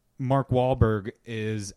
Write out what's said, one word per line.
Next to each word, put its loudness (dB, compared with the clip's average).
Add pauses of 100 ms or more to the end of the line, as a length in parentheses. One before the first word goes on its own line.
(200)
Mark 0
Wahlberg 2 (140)
is -6